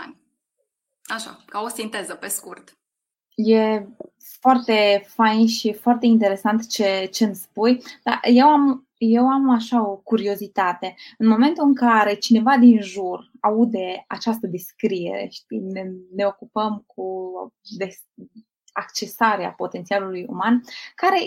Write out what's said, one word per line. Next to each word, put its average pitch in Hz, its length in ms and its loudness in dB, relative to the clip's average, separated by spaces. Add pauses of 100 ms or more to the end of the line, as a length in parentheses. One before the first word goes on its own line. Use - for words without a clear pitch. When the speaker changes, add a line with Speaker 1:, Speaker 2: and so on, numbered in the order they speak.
Speaker 1:
ani. - 180 -20 (840)
Așa, 220 420 -12
ca 208 160 -10
o 220 60 -6
sinteză, 214 460 -10
pe 190 140 -14
scurt. - 500 -14 (580)
Speaker 2:
E 220 520 2 (520)
foarte 214 680 2
fain 220 400 2
și 226 260 -2
foarte 240 320 0
interesant 214 640 2
ce, 190 440 -2
ce - 140 -4
îmi 196 100 -2
spui, 233 460 0 (220)
dar - 200 -2
eu 247 240 6
am, 277 400 2 (100)
eu 233 320 2
am 269 200 2
așa 233 400 0
o 196 60 -8
curiozitate. 196 1000 -4 (220)
În 220 100 0
momentul 277 360 4
în 285 120 6
care 220 380 4
cineva 226 440 2
din 240 240 8
jur 185 580 -8
aude 208 680 -2
această 226 400 -6
descriere, 185 840 -8
știi, - 280 -14
ne, 190 240 -10 (320)
ne 202 100 -2
ocupăm 214 600 -6
cu - 160 -14 (760)
des-, 185 280 -12 (640)
accesarea 202 800 -4
potențialului 180 760 -8
uman, 220 340 -2 (340)
care, 381 320 0